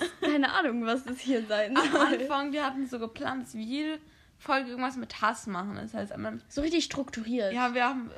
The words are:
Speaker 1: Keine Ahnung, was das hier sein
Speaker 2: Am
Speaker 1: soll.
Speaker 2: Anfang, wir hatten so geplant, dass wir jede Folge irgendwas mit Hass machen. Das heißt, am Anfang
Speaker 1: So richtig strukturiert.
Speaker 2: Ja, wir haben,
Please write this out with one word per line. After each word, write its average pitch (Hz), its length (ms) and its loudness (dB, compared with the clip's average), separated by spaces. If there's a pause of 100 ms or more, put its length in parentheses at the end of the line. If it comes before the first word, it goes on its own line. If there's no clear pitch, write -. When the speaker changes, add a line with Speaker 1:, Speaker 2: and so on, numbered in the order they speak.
(220)
Speaker 1:
Keine 294 280 4
Ahnung, 240 360 2
was 247 180 2
das 254 160 -8
hier 247 240 2
sein 214 320 2
Speaker 2:
Am 294 160 6
Speaker 1:
soll. 302 80 6 (180)
Speaker 2:
Anfang, 277 320 0
wir 294 140 0
hatten 269 220 -2
so 254 120 -6
geplant, 247 440 -6
dass - 120 -14
wir 220 80 -8
jede 302 360 -4 (400)
Folge 269 320 0
irgendwas 254 260 -4
mit - 240 -10
Hass 226 260 0
machen. 196 300 -4
Das 214 160 -8
heißt, 202 200 -6
am 202 120 -6
Anfang 220 240 -8
Speaker 1:
So 285 140 -4
richtig 320 220 2
strukturiert. 233 680 -2
Speaker 2:
Ja, 240 220 0
wir 247 120 2
haben, 254 320 -2